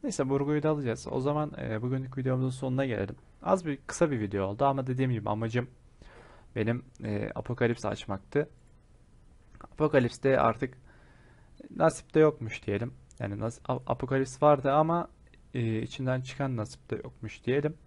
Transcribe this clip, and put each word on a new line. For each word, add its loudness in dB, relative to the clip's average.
Neyse, -2
vurguyu 2
da 2
alacağız. -2
O -2
zaman, 0
e, -4
bugünlük -4
videomuzun 0
sonuna -2
gelelim. -2
Az 0
bir, -4
kısa 2
bir 0
video 0
oldu 0
ama 2
dediğim 0
gibi -2
amacım 0
benim, 0
e, -2
Apokalips 0
açmaktı. -4
Apokalips'te 2
artık 0
nasipte 2
yokmuş 2
diyelim. -2
Yani -4
nas-, -6
A-, -2
Apokalips -2
vardı 6
ama, 2
e, 0
içinden -2
çıkan -4
nasipte -6
yokmuş -12
diyelim. 0